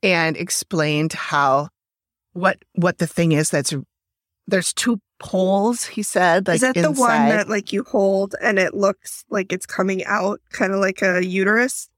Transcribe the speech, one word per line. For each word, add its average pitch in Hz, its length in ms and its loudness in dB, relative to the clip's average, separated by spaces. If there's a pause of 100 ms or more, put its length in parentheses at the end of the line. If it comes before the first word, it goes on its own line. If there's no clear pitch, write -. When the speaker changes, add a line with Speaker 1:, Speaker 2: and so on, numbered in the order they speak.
Speaker 1:
and 165 320 2
explained 156 760 -2
how, 143 560 0 (640)
what, 180 240 0 (180)
what 175 220 0
the 170 100 -2
thing 170 240 2
is 151 180 2
that's, 147 240 -2 (720)
there's 185 260 0
two 233 280 -2 (180)
poles, 196 680 0
he - 180 -8
said, 180 420 2
like, 175 100 0
Speaker 2:
Is - 40 2
that 254 160 2
the 175 60 2 (100)
one 247 180 4
Speaker 1:
inside. 226 220 4
Speaker 2:
that, 214 160 0
like, 208 240 -4
you 202 100 -2
hold 196 580 0
and 196 200 2
it 180 140 0
looks - 540 -2
like 196 240 -4
it's 185 140 -8
coming 190 380 -2
out, 202 360 -2 (120)
kinda 196 260 -2
like 190 240 0
a 185 240 2
uterus? 202 720 0